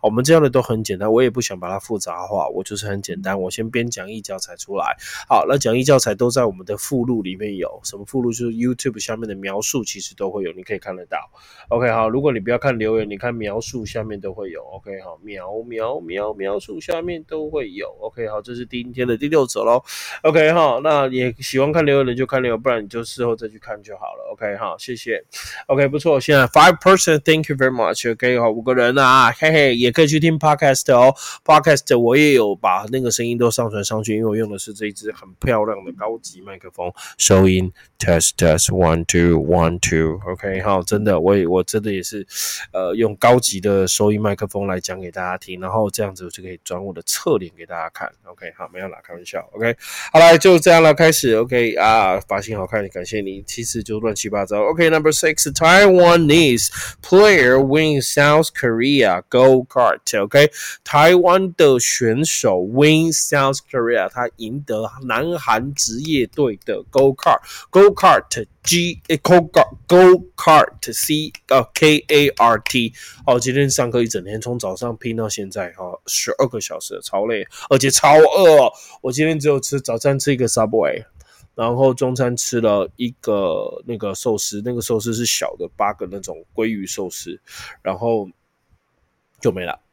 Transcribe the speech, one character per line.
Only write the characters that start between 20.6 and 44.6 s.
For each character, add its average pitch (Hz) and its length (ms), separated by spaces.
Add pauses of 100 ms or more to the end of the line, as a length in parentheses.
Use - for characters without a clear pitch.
那 147 280
也 127 320
喜 131 180
欢 143 140
看 160 120
留 139 140
言 135 80
的 120 80
就 127 120
看 131 160
留 120 120
言， 110 60
不 123 80
然 117 140
你 101 60
就 117 160
事 123 200
后 117 100
再 117 140
去 107 100
看 104 240
就 101 140
好 - 180
了。 - 180
OK， 104 240
好， 98 220
谢 127 160
谢。 110 300 (420)
OK， 139 220
不 143 100
错， 143 220
现 147 160
在 131 100
five 160 340
person，thank 160 680
you 147 80
very 131 140
much。 117 400
OK， 123 280
好， 117 120
五 113 120
个 127 120
人 123 240
啊， 127 340
嘿 156 180
嘿， 139 260
也 120 140
可 160 120
以 156 40
去 151 140
听 160 180
podcast 143 540
哦。 127 220 (300)
Podcast 147 540
我 117 180
也 151 160
有 107 220
把 95 360
那 131 100
个 123 100
声 117 160
音 120 120
都 120 120
上 117 200
传 104 140
上 110 180
去， 107 140
因 110 60
为 113 40
我 104 100
用 110 140
的 98 80
是 107 140
这 107 140
一 104 60
支 107 200
很 98 160 (120)
漂 113 240
亮 101 200
的 90 80
高 107 260
级 - 220
麦 95 180
克 92 120
风， 87 220 (240)
收 95 320
音 92 240 (260)
test 85 380
test 80 320
one 85 360
two 85 340
one 82 400
two。 80 420 (100)
OK， 95 320
好， 98 200
真 104 220
的， 98 160
我 98 160
也， 92 100
我 90 160
真 107 200
的 104 100
也 95 100
是， 101 240 (460)
呃， 92 220
用 107 220
高 123 220
级 98 220
的 98 260
收 107 260
音 104 80
麦 104 140
克 101 120
风 98 200